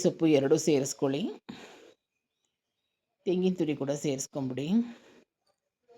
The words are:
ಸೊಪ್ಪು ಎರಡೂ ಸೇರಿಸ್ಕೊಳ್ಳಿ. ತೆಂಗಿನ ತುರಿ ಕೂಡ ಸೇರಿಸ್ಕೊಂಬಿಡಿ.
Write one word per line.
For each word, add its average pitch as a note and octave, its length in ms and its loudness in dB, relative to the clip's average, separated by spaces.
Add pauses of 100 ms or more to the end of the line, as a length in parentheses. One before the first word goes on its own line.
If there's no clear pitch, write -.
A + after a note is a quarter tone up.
ಸೊಪ್ಪು E3+ 220 2 (120)
ಎರಡೂ C#3 180 4 (120)
ಸೇರಿಸ್ಕೊಳ್ಳಿ. C#3 560 0 (2000)
ತೆಂಗಿನ F#3 340 2
ತುರಿ D3+ 220 -2
ಕೂಡ C#3 100 -2 (140)
ಸೇರಿಸ್ಕೊಂಬಿಡಿ. C3+ 600 -6 (1300)